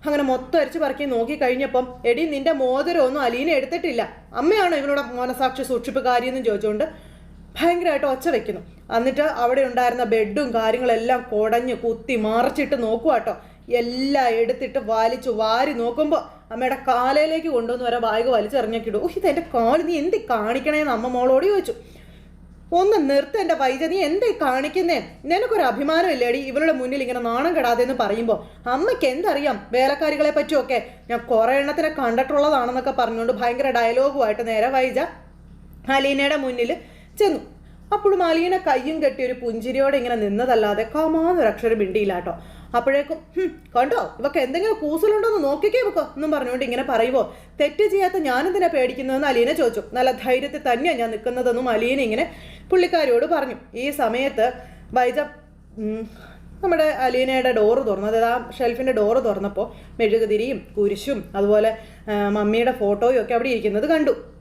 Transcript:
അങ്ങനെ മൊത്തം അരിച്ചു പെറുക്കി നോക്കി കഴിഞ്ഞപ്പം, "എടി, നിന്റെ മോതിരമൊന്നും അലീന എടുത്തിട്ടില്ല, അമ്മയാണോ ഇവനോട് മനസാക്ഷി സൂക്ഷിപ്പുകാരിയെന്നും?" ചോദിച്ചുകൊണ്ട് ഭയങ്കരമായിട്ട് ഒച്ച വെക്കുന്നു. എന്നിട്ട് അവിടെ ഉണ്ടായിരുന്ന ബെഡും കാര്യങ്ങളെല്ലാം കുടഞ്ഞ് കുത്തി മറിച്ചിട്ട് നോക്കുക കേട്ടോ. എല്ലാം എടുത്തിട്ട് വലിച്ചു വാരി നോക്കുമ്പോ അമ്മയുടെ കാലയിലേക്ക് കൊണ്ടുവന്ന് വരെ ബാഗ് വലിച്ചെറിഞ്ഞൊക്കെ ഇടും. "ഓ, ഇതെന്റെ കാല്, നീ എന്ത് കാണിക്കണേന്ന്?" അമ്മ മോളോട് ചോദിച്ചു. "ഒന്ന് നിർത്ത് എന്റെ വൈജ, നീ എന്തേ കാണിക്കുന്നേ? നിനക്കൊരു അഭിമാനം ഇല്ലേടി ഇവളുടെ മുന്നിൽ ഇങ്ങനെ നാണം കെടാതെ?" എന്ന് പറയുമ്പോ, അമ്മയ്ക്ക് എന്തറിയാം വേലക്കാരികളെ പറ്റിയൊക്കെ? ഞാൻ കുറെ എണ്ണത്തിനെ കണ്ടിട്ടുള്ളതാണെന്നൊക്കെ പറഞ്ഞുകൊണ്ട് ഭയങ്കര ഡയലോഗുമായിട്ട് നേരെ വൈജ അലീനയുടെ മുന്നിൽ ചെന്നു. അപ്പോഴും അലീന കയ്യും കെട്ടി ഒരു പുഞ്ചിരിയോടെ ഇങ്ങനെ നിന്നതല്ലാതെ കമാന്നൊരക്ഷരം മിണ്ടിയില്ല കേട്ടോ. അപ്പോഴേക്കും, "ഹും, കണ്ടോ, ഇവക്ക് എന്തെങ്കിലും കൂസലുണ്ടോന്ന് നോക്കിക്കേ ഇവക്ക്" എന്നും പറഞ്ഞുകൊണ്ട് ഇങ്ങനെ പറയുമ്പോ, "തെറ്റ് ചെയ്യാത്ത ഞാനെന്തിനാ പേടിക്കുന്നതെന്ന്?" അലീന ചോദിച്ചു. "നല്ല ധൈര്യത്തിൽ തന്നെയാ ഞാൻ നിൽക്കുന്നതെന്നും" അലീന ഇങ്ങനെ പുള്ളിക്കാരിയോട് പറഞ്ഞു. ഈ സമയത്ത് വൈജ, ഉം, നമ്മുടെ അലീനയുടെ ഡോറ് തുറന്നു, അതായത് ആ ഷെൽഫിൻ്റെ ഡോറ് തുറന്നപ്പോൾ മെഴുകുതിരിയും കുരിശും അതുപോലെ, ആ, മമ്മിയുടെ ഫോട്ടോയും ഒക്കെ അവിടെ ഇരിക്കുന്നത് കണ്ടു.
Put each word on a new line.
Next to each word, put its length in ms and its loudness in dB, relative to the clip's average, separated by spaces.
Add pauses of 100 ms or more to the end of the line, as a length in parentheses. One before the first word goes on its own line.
അങ്ങനെ 160 0
മൊത്തം 380 0
അരിച്ചു 180 -2
പെറുക്കി 260 -2
നോക്കി 380 -2
കഴിഞ്ഞപ്പം, 640 -2
"എടി, 200 2
നിന്റെ 260 0
മോതിരമൊന്നും 680 0
അലീന 300 0
എടുത്തിട്ടില്ല, 680 -2 (180)
അമ്മയാണോ 420 2
ഇവനോട് 240 0
മനസാക്ഷി 640 -4
സൂക്ഷിപ്പുകാരിയെന്നും?" 840 -2
ചോദിച്ചുകൊണ്ട് 400 0 (800)
ഭയങ്കരമായിട്ട് 440 2
ഒച്ച 220 0
വെക്കുന്നു. 320 -2 (360)
എന്നിട്ട് 260 2
അവിടെ 380 2
ഉണ്ടായിരുന്ന 440 2
ബെഡും 500 0
കാര്യങ്ങളെല്ലാം 760 0
കുടഞ്ഞ് 420 0
കുത്തി 420 -4
മറിച്ചിട്ട് 680 0
നോക്കുക 300 0
കേട്ടോ. 240 0 (380)
എല്ലാം 540 0
എടുത്തിട്ട് 500 0
വലിച്ചു 520 0
വാരി 420 2
നോക്കുമ്പോ 580 0 (200)
അമ്മയുടെ 280 -2 (100)
കാലയിലേക്ക് 600 2
കൊണ്ടുവന്ന് 360 -2
വരെ 140 0
ബാഗ് 300 0
വലിച്ചെറിഞ്ഞൊക്കെ 600 0
ഇടും. 160 -2
"ഓ, 120 0
ഇതെന്റെ 260 0 (120)
കാല്, 340 2
നീ 100 0
എന്ത് 180 0 (140)
കാണിക്കണേന്ന്?" 640 0
അമ്മ 160 -2
മോളോട് 380 2
ചോദിച്ചു. 260 0 (1000)
"ഒന്ന് 380 4
നിർത്ത് 280 0
എന്റെ 160 0
വൈജ, 300 0
നീ 120 -2
എന്തേ 460 0
കാണിക്കുന്നേ? 680 0 (140)
നിനക്കൊരു 380 0
അഭിമാനം 480 2
ഇല്ലേടി 280 0
ഇവളുടെ 340 0
മുന്നിൽ 300 -4
ഇങ്ങനെ 180 -4
നാണം 360 0
കെടാതെ?" 260 2
എന്ന് 180 0
പറയുമ്പോ, 480 0 (180)
അമ്മയ്ക്ക് 400 0
എന്തറിയാം 680 -2
വേലക്കാരികളെ 580 2
പറ്റിയൊക്കെ? 560 0 (240)
ഞാൻ 80 -2 (120)
കുറെ 220 4
എണ്ണത്തിനെ 360 0
കണ്ടിട്ടുള്ളതാണെന്നൊക്കെ 1080 0
പറഞ്ഞുകൊണ്ട് 340 0
ഭയങ്കര 380 0
ഡയലോഗുമായിട്ട് 760 2
നേരെ 220 2
വൈജ 300 0 (920)
അലീനയുടെ 440 2
മുന്നിൽ 400 -2 (420)
ചെന്നു. 220 2 (540)
അപ്പോഴും 280 2
അലീന 340 2
കയ്യും 480 0
കെട്ടി 220 0
ഒരു 60 -2
പുഞ്ചിരിയോടെ 640 -2
ഇങ്ങനെ 180 0
നിന്നതല്ലാതെ 800 0
കമാന്നൊരക്ഷരം 840 2
മിണ്ടിയില്ല 360 0
കേട്ടോ. 240 -6 (380)
അപ്പോഴേക്കും, 400 0 (200)
"ഹും, 260 -4 (140)
കണ്ടോ, 420 0
ഇവക്ക് 200 -2
എന്തെങ്കിലും 400 0
കൂസലുണ്ടോന്ന് 680 0
നോക്കിക്കേ 340 0
ഇവക്ക്" 200 0
എന്നും 320 -4
പറഞ്ഞുകൊണ്ട് 340 -2
ഇങ്ങനെ 240 -4
പറയുമ്പോ, 460 2 (260)
"തെറ്റ് 280 2
ചെയ്യാത്ത 260 2
ഞാനെന്തിനാ 520 0
പേടിക്കുന്നതെന്ന്?" 600 0
അലീന 240 2
ചോദിച്ചു. 300 0 (100)
"നല്ല 200 2
ധൈര്യത്തിൽ 600 0
തന്നെയാ 220 0
ഞാൻ 160 -2
നിൽക്കുന്നതെന്നും" 580 -2
അലീന 320 0
ഇങ്ങനെ 320 -2 (380)
പുള്ളിക്കാരിയോട് 560 4
പറഞ്ഞു. 280 -2 (200)
ഈ 160 -4
സമയത്ത് 600 0 (400)
വൈജ, 280 2 (580)
ഉം, 300 -6 (540)
നമ്മുടെ 220 2
അലീനയുടെ 680 2
ഡോറ് 340 4
തുറന്നു, 200 -2
അതായത് 180 2
ആ 340 -2
ഷെൽഫിൻ്റെ 340 0
ഡോറ് 320 2
തുറന്നപ്പോൾ 480 -2 (260)
മെഴുകുതിരിയും 680 0 (120)
കുരിശും 580 -2
അതുപോലെ, 420 4 (320)
ആ, 180 0
മമ്മിയുടെ 440 2
ഫോട്ടോയും 480 2
ഒക്കെ 140 -2
അവിടെ 140 0
ഇരിക്കുന്നത് 380 0
കണ്ടു. 300 2 (240)